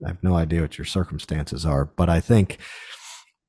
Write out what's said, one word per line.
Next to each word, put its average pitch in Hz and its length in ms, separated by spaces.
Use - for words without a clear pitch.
I - 60
have 87 120
no 90 140
idea 82 260
what - 160
your - 80
circumstances 80 800
are, 73 180
but 85 240
I 87 120
think 104 380